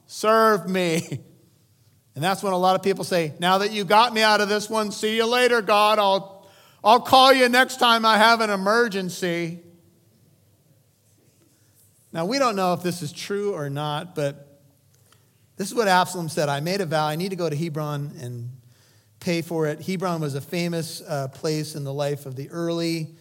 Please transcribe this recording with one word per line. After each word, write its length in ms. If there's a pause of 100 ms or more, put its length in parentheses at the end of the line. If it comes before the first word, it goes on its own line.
serve 600
me." 560
<laughs> 60 (840)
And 100
that's 180
when 100
a 60
lot 160
of 80
people 220
say, 340
"Now 200
that 120
you 140
got 280
me 100
out 180
of 80
this 200
one, 220
see 240
you 100
later, 380
God. 380
I'll, 500 (320)
I'll 180
call 320
you 160
next 280
time 280
I 140
have 220
an 100
emergency." 1080 (2500)
Now, 140
we 140
don't 160
know 160
if 100
this 200
is 100
true 420
or 160
not, 460
but 440 (960)
this 120
is 80
what 100
Absalom 420
said. 200
"I 100
made 220
a 60
vow. 200
I 80
need 140
to 80
go 120
to 60
Hebron 560 (100)
and 300 (680)
pay 200
for 280
it." 140
Hebron 380
was 140
a 60
famous, 640
uh, 260
place 480
in 80
the 100
life 320
of 80
the 160
early 720